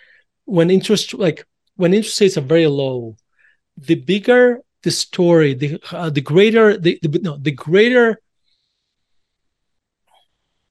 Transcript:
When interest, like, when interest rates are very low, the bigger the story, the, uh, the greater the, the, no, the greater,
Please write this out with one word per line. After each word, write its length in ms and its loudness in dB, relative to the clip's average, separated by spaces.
When 240 0
interest, 440 0
like, 320 -4
when 180 0
interest 280 -2
rates 160 2
are 40 -4
very 260 2
low, 480 -6
the 180 -2
bigger 640 2
the 80 -2
story, 600 2
the, 260 -8
uh, 180 -8
the 120 -2
greater 560 2
the, 240 -2
the, 180 -4
no, 180 -8
the 140 -6
greater, 680 2